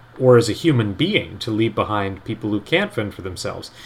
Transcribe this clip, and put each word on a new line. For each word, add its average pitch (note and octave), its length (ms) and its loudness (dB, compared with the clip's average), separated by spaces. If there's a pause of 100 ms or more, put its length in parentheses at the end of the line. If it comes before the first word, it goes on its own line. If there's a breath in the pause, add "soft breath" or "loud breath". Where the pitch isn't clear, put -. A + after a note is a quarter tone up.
(180)
or B2+ 180 8
as A2+ 120 4
a G2+ 40 0
human A#2+ 400 2
being, B2+ 460 -2
to - 120 -6
leave G#2+ 240 0
behind G2 500 -2
people G#2+ 240 -6
who G#2 100 0
can't F#3+ 340 -2
fend G#2 200 -4
for - 80 -16
themselves. F2+ 500 -10 (140 loud breath)